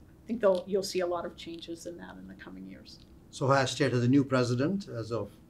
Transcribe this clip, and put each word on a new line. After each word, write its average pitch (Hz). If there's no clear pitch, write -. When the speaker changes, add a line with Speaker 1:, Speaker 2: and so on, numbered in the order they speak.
Speaker 1:
I -
think 240
they'll, 190
you'll 190
see 185
a 175
lot 170
of 170
changes 170
in 175
that 185
in -
the -
coming 95
years. -
Speaker 2:
So -
Ohio 135
State 135
has 123
a 120
new 135
president 131
as 113
of 104